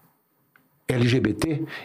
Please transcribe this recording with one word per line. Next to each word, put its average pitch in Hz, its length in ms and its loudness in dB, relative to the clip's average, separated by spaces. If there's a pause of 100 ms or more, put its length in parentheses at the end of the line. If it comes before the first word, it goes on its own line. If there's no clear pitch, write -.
(880)
L 123 200 2
G 123 120 4
B 107 140 2
T 156 320 -2 (200)